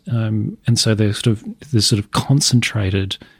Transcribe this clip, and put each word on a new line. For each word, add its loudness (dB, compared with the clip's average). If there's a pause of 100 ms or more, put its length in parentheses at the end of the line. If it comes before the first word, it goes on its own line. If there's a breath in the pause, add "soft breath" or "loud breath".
(120)
Um, -2 (100)
and 4
so 2
they're 2
sort -2
of, 0 (280)
this 2
sort 2
of -6
concentrated 0 (220 loud breath)